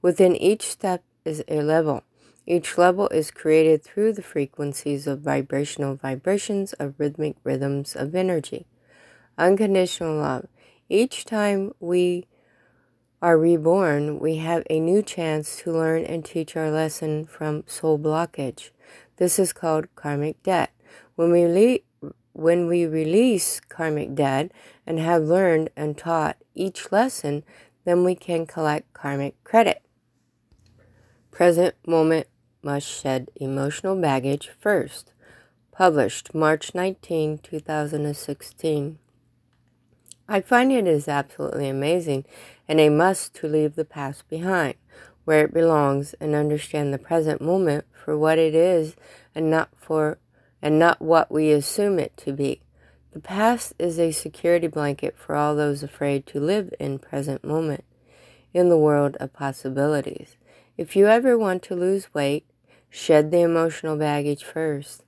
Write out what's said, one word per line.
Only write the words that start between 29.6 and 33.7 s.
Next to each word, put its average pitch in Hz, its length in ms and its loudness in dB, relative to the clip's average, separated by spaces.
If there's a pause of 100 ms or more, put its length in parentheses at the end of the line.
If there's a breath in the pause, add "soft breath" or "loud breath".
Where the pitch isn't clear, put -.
Present 175 460 4 (100)
moment 160 400 2 (340)
must 143 280 -6
shed 131 480 -6
emotional 139 580 -4